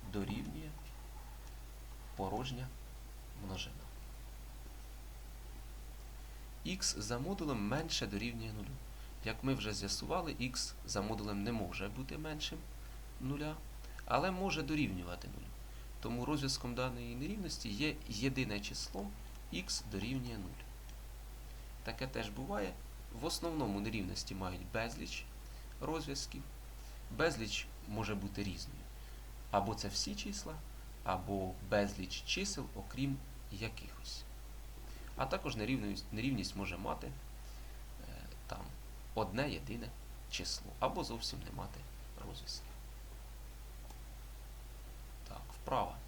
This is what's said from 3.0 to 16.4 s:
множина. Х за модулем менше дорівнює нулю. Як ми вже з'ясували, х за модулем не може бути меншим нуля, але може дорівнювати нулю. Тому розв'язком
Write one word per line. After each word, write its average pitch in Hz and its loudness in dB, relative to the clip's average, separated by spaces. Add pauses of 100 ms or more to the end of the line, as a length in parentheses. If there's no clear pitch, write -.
множина. 95 -2 (3000)
Х - 4
за 110 2
модулем 147 4
менше 147 4
дорівнює 113 2
нулю. 104 -2 (500)
Як - 2
ми 131 8
вже 110 4
з'ясували, 147 2 (180)
х - 0 (120)
за - 4
модулем 104 2
не 117 4
може 98 2
бути 135 -2
меншим 156 0 (600)
нуля, 143 2 (500)
але 151 8
може 180 4
дорівнювати 95 4
нулю. - -4 (540)
Тому 120 2
розв'язком 135 4